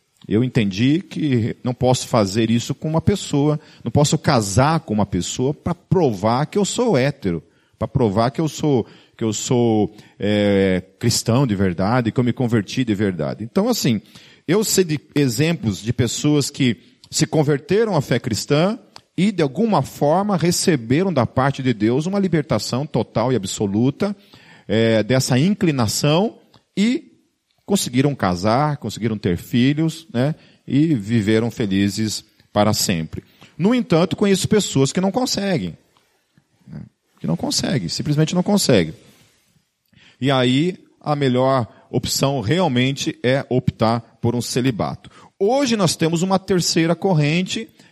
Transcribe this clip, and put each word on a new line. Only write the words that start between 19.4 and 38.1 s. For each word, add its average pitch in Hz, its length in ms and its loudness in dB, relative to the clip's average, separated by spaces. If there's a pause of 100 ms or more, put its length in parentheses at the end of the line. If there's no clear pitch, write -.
alguma 151 400 0
forma, 180 540 0
receberam 160 760 0
da 123 140 2
parte 135 360 -2
de 127 120 0
Deus 120 320 0
uma 196 120 -2
libertação 151 680 -2
total 120 460 -2
e 123 40 2
absoluta, 113 800 -2 (500)
é, 110 360 2
dessa 127 360 0
inclinação 156 1000 0 (380)
e 233 360 -2 (540)
conseguiram 139 480 0
casar, 110 640 0
conseguiram 110 400 -6
ter 92 180 -2
filhos, 143 760 -2
né, 135 220 0 (320)
e 151 280 2
viveram 110 560 0
felizes 101 760 -2 (280)
para 104 200 4
sempre. 82 500 -4 (340)
No 202 180 2
entanto, 180 420 0
conheço 196 320 0
pessoas - 440 0
que 180 80 -2
não 190 120 -2
conseguem, 196 640 -4 (920)
né, - 140 -16 (400)
que - 60 -10
não 165 100 -2
conseguem, - 520 -4
simplesmente 151 460 -2